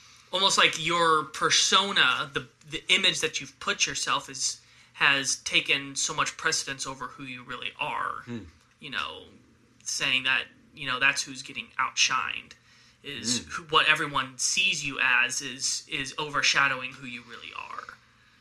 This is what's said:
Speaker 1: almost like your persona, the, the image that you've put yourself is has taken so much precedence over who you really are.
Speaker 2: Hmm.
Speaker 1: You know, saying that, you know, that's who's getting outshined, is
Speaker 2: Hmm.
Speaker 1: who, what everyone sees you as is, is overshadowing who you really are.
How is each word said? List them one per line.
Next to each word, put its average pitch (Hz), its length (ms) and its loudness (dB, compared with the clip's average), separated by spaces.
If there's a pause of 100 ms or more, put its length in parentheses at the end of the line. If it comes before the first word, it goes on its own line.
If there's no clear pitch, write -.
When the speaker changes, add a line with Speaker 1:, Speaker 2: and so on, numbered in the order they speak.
(320)
Speaker 1:
almost 190 280 4
like 160 260 4
your 165 380 4
persona, 156 1120 2
the, 143 120 -4 (240)
the 156 140 -10 (100)
image 185 280 2
that 151 200 -2
you've - 180 -12
put - 280 0
yourself 139 420 -2
is - 320 -4 (360)
has 139 400 4
taken 139 580 0
so - 180 -2
much 143 240 0
precedence 139 500 -2
over 131 200 -8
who 143 160 -14
you 127 200 -12
really 123 360 -8
are. 120 460 -4
Speaker 2:
Hmm. 120 140 -8 (400)
Speaker 1:
You 147 120 -14
know, 82 320 -6 (600)
saying 131 400 0
that, 131 220 2 (280)
you 147 140 -10
know, 127 120 -2
that's 139 240 2
who's 131 200 -10
getting 120 240 -12 (120)
outshined, - 760 0 (500)
is 143 360 -2
Speaker 2:
Hmm. - 120 -10
Speaker 1:
who, 175 140 -8
what 156 220 6
everyone 139 520 2
sees 180 440 0
you 139 160 -6
as 127 420 2
is, 135 460 -4
is 139 300 -6
overshadowing 135 760 2
who 135 140 -16
you 120 160 -12
really 113 320 -16
are. - 280 -12 (580)